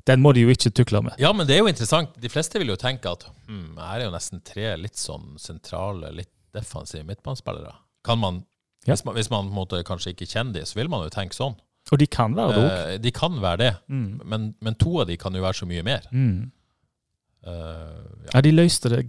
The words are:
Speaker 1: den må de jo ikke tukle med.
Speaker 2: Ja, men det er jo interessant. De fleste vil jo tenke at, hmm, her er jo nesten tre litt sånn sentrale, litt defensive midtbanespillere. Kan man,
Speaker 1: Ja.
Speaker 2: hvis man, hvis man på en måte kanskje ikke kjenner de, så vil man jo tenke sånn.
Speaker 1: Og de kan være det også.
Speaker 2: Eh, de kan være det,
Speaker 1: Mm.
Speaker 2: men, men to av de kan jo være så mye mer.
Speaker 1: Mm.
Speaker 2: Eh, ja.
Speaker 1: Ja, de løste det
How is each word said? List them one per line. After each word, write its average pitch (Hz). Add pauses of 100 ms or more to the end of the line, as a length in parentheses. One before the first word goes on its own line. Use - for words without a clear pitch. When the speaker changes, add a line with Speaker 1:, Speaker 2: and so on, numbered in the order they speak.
Speaker 1:
den 131
må 143
de 120
jo 117
ikke 123
tukle 113
med. 117
Speaker 2:
Ja, 143
men 190
det 135
er 190
jo 220
interessant. -
De 117
fleste 147
vil 165
jo 101
tenke 123
at, 87 (240)
hmm, 85
her 98
er 80
jo -
nesten 87
tre 104
litt 85
sånn 76
sentrale, 85
litt 85 (240)
defensive -
midtbanespillere. - (320)
Kan 117
man, 92 (440)
Speaker 1:
Ja. -
Speaker 2:
hvis -
man, 113
hvis 110
man 101
på 98
en -
måte 92
kanskje 92
ikke -
kjenner 117
de, 78
så -
vil 123
man 110
jo 78
tenke 95
sånn. 127 (360)
Speaker 1:
Og 139
de 147
kan 117
være 185
det 107
også. 87
Speaker 2:
Eh, 95
de 113
kan 160
være 90
det, 120 (160)
Speaker 1:
Mm. 120
Speaker 2:
men, 107
men 110
to 170
av 113
de 85
kan 95
jo 92
være 92
så -
mye 85
mer. 123 (100)
Speaker 1:
Mm. 120 (920)
Speaker 2:
Eh, 90 (760)
ja. -
Speaker 1:
Ja, 131
de 151
løste 170
det 117